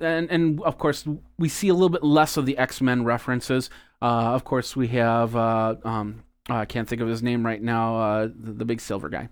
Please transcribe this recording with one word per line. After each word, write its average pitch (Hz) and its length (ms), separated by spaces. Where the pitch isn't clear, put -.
and, 165 300
and 165 320
of 160 160
course, 147 280
we 165 100
see - 200
a 190 40
little 175 180
bit 170 120
less 151 340
of 143 100
the 135 120
X-Men 127 460
references. 123 640
Uh, 120 320
of 127 80
course, - 320
we 127 140
have, 117 480
uh, 113 480
um, 113 400
uh, 123 60
I 110 100
can't 113 240
think 120 120
of 117 60
his 113 160
name 120 240
right 110 160
now, 113 340
uh, 110 380
the, 110 180
the 113 120
big 117 160
silver 95 280
guy. 76 240